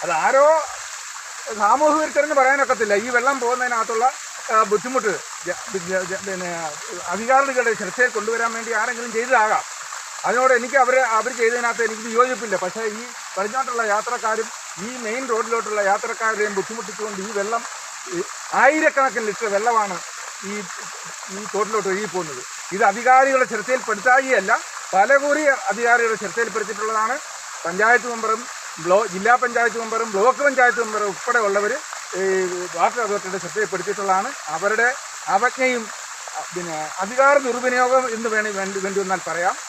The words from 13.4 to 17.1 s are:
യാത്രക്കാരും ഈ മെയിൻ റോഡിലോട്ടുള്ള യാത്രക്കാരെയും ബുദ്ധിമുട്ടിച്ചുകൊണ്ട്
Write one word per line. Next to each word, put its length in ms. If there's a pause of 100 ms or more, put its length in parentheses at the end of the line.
യാത്രക്കാരും 540 (380)
ഈ 20 (160)
മെയിൻ 180 (100)
റോഡിലോട്ടുള്ള 580
യാത്രക്കാരെയും 680
ബുദ്ധിമുട്ടിച്ചുകൊണ്ട് 680